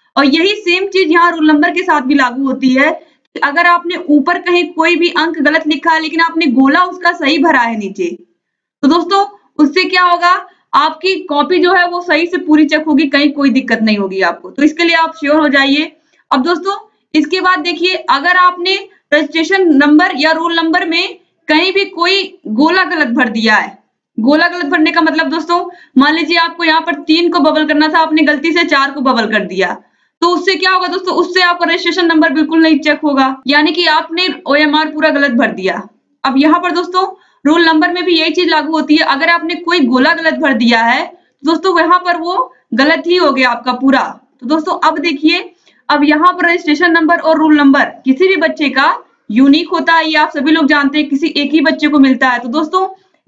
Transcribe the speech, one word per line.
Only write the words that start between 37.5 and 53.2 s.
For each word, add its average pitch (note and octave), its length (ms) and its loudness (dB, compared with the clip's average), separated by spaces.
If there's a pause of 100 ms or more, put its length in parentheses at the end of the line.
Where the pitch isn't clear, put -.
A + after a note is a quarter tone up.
number D#4+ 280 2
में F4 120 -4
भी F4+ 100 0
यही D#4+ 180 0
चीज F4 160 0
लागू D#4 240 -2
होती D4+ 240 2
है, D#4+ 100 2
अगर C#4 240 0
आपने E4+ 260 -2
कोई D#4+ 260 -2
गोला B3+ 320 2
गलत D#4+ 220 -2
भर C4+ 180 0
दिया A3+ 280 2
है C4 240 0
तो - 460 -8
दोस्तों E4+ 240 0
वहां E4+ 240 2
पर F4 180 -2
वो F4 340 -4 (220)
गलत D4 320 0
ही F4 100 2
हो D#4 160 2
गया B3+ 180 0
आपका A#3 240 -4
पूरा। C4 280 0 (380)
तो A#3+ 60 -14
दोस्तों D#4+ 360 -2
अब D#4+ 180 0
देखिए, E4+ 500 -2 (380)
अब D4 160 0
यहाँ D4+ 280 4
पर F4 140 -2
registration E4+ 440 0
number E4 300 2
और D#4+ 180 0
rule D#4 180 4
number C#4 280 4 (200)
किसी C4 240 2
भी F#4+ 100 2
बच्चे D#4 320 -2
का C4 160 0 (440)
यूनिक C#4 380 4
होता E4 240 0
है, D#4+ 140 2
ये D#4 100 -2
आप D4+ 140 2
सभी D4 200 -2
लोग D#4+ 160 2
जानते C#4+ 320 0
हैं, D4+ 100 -2
किसी C#4+ 200 -2
एक C#4+ 240 -2
ही D#4+ 80 2
बच्चे D4+ 280 0
को C#4+ 100 2
मिलता C4 300 4
है। B3 100 -2
तो A#3+ 100 -10
दोस्तों D#4+ 380 -2 (420)